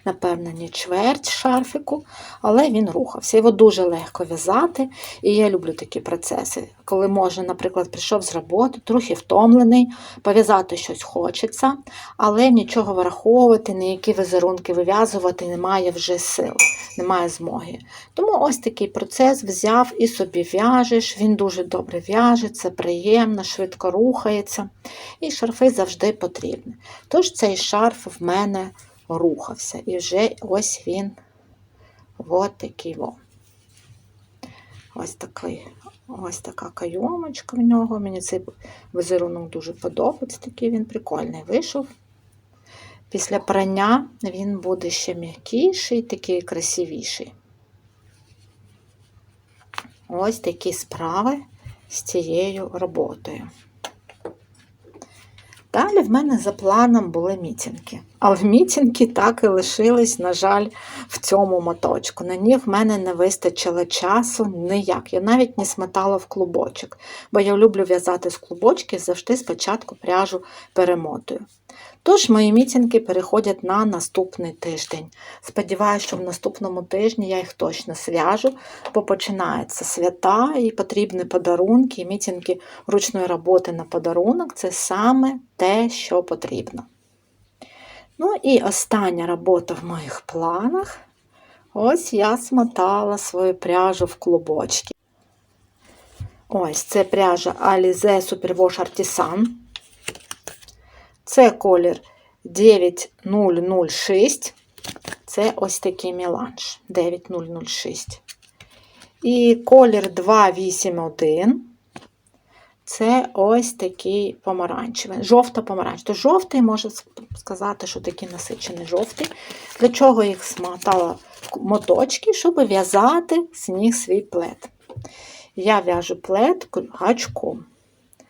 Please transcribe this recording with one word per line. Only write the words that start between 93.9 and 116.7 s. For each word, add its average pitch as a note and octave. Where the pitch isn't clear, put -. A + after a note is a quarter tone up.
в E3+
клубочки. -
Ось, E3
це G3
пряжа F#3
Alize F#3+
Superwash F#3
Artisan. F#3
Це B3
колір F3
дев'ять F3+
нуль G3
нуль F3+
шість. -
Це G#3+
ось G3
такий F#3
меланж, F3+
дев'ять F3
нуль E3+
нуль E3
шість. -
І A#3+
колір G#3+
два F#3+
вісім F#3
один. E3
Це B3
ось A3+
такий F#3+
помаранчевий, F#3+
жовто-помаранчевий. A3
То G#3
жовтий, D4
можна A3